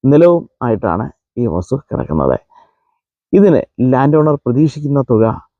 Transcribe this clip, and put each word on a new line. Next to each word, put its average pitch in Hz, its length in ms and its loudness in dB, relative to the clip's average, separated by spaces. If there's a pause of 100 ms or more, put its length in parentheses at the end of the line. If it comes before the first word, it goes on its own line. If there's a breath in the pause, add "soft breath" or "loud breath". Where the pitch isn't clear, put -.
നിലവും 165 420 4 (160)
ആയിട്ടാണ് 107 460 -4 (300)
ഈ 120 100 -2
വസ്തു 90 300 -4
കിടക്കുന്നത്. 69 600 -4 (960 soft breath)
ഇതിന് 190 280 4 (280)
ലാൻഡ് 139 300 2
ഓണർ 151 160 0
പ്രതീക്ഷിക്കുന്ന 143 680 -2
തുക 110 240 2 (340)